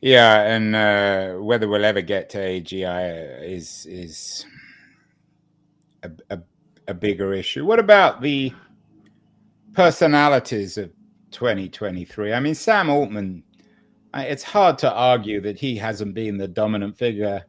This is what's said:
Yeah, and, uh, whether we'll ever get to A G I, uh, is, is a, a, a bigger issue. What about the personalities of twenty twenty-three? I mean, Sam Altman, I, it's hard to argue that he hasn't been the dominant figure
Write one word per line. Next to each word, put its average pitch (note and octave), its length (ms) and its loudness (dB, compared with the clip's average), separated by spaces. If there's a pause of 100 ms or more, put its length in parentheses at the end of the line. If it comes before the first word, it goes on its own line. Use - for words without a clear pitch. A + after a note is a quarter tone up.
Yeah, A#2 420 8
and, A2 320 0
uh, G2+ 640 0
whether A2 260 0
we'll G#2 160 0
ever G#2 180 2
get F#2+ 300 -4
to G#2 80 -8
A F#2 200 -4
G F#2 260 -8
I, F2+ 240 -4
uh, D2+ 320 -12
is, F2 460 -14
is F2 580 -14 (1600)
a, E2 80 -14 (180)
a, F#2+ 100 -10 (480)
a G2+ 60 -8
bigger G2 400 -2
issue. G2 320 -6
What A3 140 4
about G3 420 6
the C3+ 320 -2 (1200)
personalities D3 1040 2
of F#2+ 140 -10 (400)
twenty G2+ 360 -4
twenty-three? G2+ 680 -8
I A#2+ 60 0
mean, D3 140 -2
Sam G3 340 0
Altman, G#2 540 -2 (720)
I, C3+ 120 -8
it's C3+ 180 -8
hard F#3 360 2
to B2 140 0
argue A2 480 0
that G2+ 160 -6
he C3 180 -6
hasn't G#2 380 -6
been G#2+ 240 -6
the G2 120 -6
dominant G#2 460 -2
figure G#2 540 -4